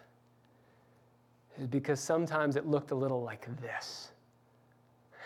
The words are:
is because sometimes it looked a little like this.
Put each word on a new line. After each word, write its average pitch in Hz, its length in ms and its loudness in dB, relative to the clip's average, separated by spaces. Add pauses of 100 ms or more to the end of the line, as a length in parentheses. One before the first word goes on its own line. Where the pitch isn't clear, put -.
(1600)
is 135 100 -4
because 139 320 2
sometimes 156 580 2
it 147 100 0
looked 143 240 2
a 139 40 0
little 131 280 0
like 110 240 -8 (140)
this. - 500 -8 (1160)